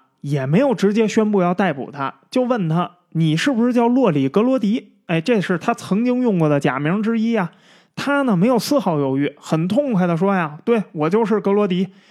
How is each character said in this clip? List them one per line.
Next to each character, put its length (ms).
也 260
没 100
有 160
直 180
接 160
宣 240
布 100
要 120
逮 180
捕 200
他， 240
就 140
问 260
他 220
，“你 220
是 160
不 140
是 80
叫 140
洛 240
里 180
格 120
罗 180
迪？” 340
哎， 120
这 220
是 160
他 160
曾 320
经 160
用 160
过 100
的 120
假 200
名 220
之 180
一 160
啊。 160
他 260
呢， 160
没 80
有 140
丝 180
毫 220
犹 180
豫， 220
很 280
痛 240
快 140
地 100
说 200
呀 280
，“对， 280
我 180
就 160
是 140
格 120
罗 160
迪。” 200